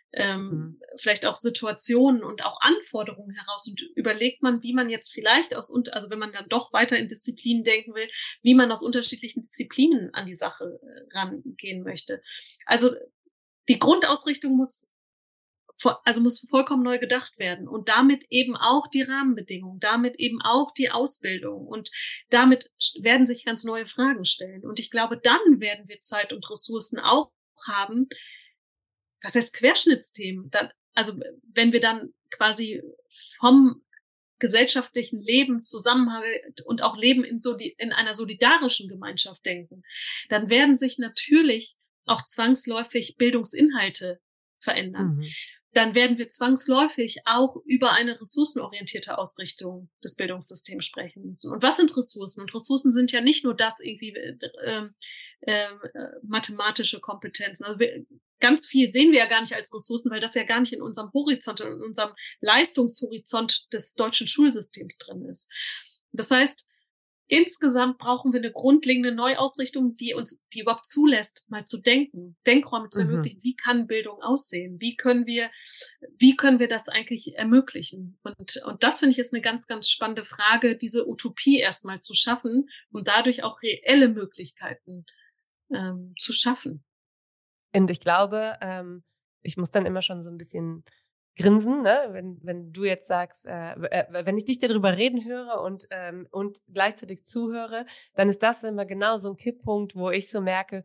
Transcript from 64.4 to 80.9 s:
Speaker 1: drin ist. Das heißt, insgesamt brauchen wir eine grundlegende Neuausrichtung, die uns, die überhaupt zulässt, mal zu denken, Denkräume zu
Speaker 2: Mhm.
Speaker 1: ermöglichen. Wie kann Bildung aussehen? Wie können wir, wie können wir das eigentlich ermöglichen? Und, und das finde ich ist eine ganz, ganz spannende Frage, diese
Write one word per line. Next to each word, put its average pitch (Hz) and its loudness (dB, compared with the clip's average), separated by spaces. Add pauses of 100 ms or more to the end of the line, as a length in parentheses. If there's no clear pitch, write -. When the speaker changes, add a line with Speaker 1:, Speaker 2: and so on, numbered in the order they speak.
Speaker 1:
drin 185 -12
ist. - -6 (640)
Das 220 0
heißt, 269 2 (600)
insgesamt 254 2
brauchen 247 -2
wir 240 0
eine 226 -6
grundlegende 254 4
Neuausrichtung, 254 0
die 233 -8
uns, - -4
die 226 -10
überhaupt 226 -2
zulässt, 285 2
mal 214 -12
zu - -2
denken, 190 0 (100)
Denkräume 240 2
zu 202 0
Speaker 2:
Mhm. 156 0
Speaker 1:
ermöglichen. 165 -4
Wie 254 -4
kann 240 -2
Bildung 214 -8
aussehen? 185 -2
Wie 233 -6
können 247 0
wir, 233 -4 (680)
wie 262 10
können 269 4
wir 240 2
das 226 -2
eigentlich 220 -6
ermöglichen? 214 0
Und, 202 -2
und - -4
das 285 4
finde 277 4
ich 254 0
ist 247 -2
eine 233 -6
ganz, 233 -4
ganz 220 -2
spannende 220 -2
Frage, 233 2
diese 233 -2